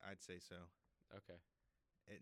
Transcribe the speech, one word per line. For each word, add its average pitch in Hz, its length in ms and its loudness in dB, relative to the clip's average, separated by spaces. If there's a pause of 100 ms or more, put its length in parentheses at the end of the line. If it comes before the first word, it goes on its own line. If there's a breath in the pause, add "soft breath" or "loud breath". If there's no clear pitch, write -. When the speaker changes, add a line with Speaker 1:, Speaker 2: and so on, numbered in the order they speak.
Speaker 1:
I'd 98 160 2
say 90 160 2
so. 90 160 -2 (560)
Speaker 2:
Okay. 92 280 -2 (680)
Speaker 1:
It, 101 140 2